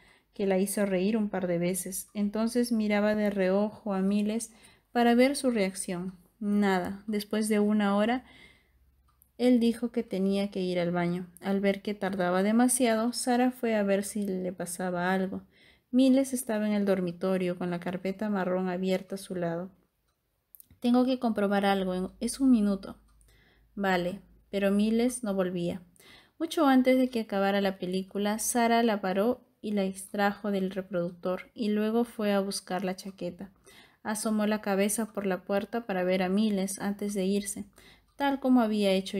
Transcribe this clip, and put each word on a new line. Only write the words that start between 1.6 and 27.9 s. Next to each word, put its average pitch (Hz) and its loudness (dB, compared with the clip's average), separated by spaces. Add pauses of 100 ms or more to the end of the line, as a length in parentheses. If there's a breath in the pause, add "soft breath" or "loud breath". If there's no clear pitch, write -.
Entonces 226 -2
miraba 214 2
de 208 2
reojo 202 0
a 190 -2
Miles 208 0 (400 loud breath)
para 233 4
ver 262 4
su 277 0
reacción. 190 -4 (240)
Nada. 196 0
Después 214 -2
de 214 2
una 208 2
hora, 233 0 (1120 loud breath)
él 247 4
dijo 233 0
que 233 -4
tenía 196 0
que 196 -4
ir 180 0
al 170 0
baño. 175 -2 (140)
Al 196 0
ver 196 0
que 208 -6
tardaba 190 0
demasiado, 233 2
Sara 247 0
fue 233 -2
a 214 2
ver 196 2
si 208 -6
le 185 -4
pasaba 180 -4
algo. 190 -2 (480 soft breath)
Miles 262 4
estaba 214 -2
en 214 0
el 202 0
dormitorio 185 0
con 180 -4
la 175 -4
carpeta 190 -6
marrón 185 0
abierta 185 -2
a - -12
su 196 -12
lado. 175 -4 (1120)
"Tengo 247 4
que 254 0
comprobar 202 0
algo. 190 0
En, 185 -4 (120)
es 233 -6
un 269 6
minuto". 202 2 (800 soft breath)
"Vale", 190 0 (300)
pero 196 0
Miles 226 2
no 202 -4
volvía. 180 -2 (560 loud breath)
Mucho 320 0
antes 262 6
de 254 2
que 240 -2
acabara 196 0
la 190 -2
película, 190 -4